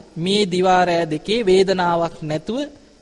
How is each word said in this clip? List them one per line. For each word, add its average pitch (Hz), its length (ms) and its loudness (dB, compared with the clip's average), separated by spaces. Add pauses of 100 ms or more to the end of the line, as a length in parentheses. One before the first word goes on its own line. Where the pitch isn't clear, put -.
(140)
මේ 190 300 -2
දිවා 180 400 2
රෑ 170 220 0
දෙකේ 160 360 -4
වේදනාවක් 185 800 2
නැතුව 156 380 -6 (440)